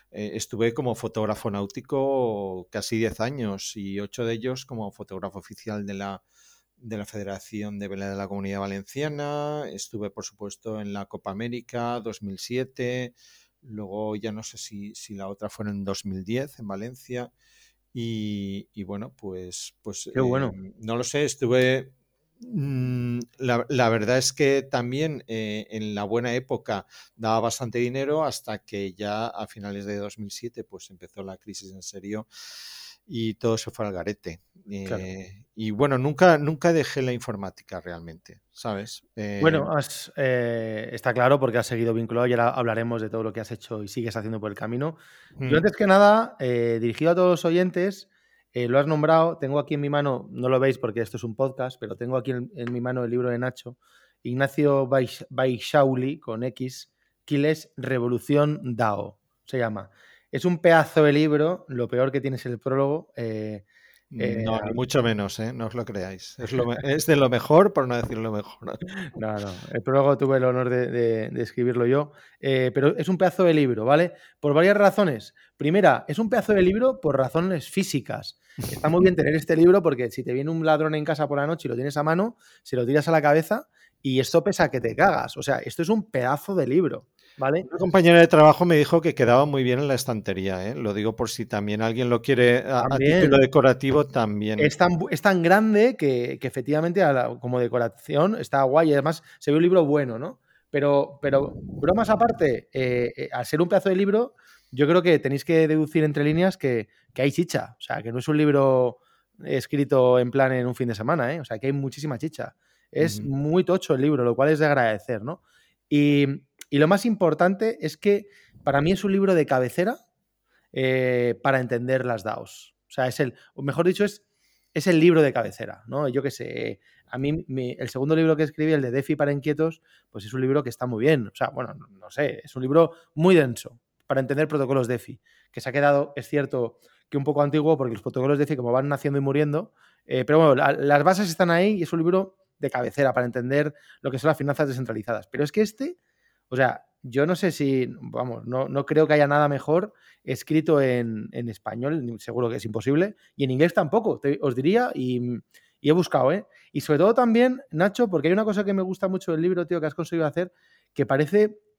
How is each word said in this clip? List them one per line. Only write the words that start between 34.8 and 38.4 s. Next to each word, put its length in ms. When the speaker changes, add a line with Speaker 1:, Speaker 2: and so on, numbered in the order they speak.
Speaker 2:
Claro. 160
Speaker 1:
Eh, 420
y 120
bueno, 300
nunca, 400
nunca 340
dejé 300
la 100
informática 680
realmente, 600